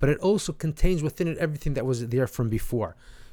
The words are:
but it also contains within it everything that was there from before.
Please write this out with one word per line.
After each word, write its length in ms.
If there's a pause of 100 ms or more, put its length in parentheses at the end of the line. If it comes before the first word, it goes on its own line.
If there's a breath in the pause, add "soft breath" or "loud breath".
but 80
it 100
also 340
contains 480
within 280
it 100
everything 360
that 120
was 220
there 180
from 220
before. 480 (360 soft breath)